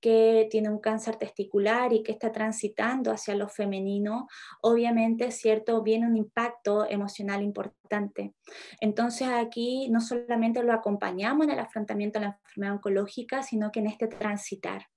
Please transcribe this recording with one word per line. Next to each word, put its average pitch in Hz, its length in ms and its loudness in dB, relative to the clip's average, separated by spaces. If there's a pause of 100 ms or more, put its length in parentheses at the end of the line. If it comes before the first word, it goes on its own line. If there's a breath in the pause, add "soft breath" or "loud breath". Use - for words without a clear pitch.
que 226 480 8
tiene 214 200 2
un 214 100 -2
cáncer 220 380 -2
testicular 214 720 0
y 220 120 4
que 220 100 -4
está 220 180 -4
transitando 220 800 -2
hacia 208 240 -4
lo 202 140 -2
femenino, 202 800 -4 (320 loud breath)
obviamente, 233 720 4
¿cierto? 220 520 2
Viene 226 240 2
un 233 80 4
impacto 214 760 0
emocional 202 540 -4
importante. 202 920 -6 (460 loud breath)
Entonces, 233 480 0
aquí 240 640 -2
no 226 100 4
solamente 240 640 0
lo 240 80 4
acompañamos 208 760 0
en 285 40 2
el 262 80 -2
afrontamiento 214 580 -4
de 208 100 -2
la 202 140 -8
enfermedad 202 340 -6
oncológica, 202 680 -2
sino 214 280 -2
que 226 100 -4
en 214 60 0
este 214 200 -4
transitar 202 760 -6 (120)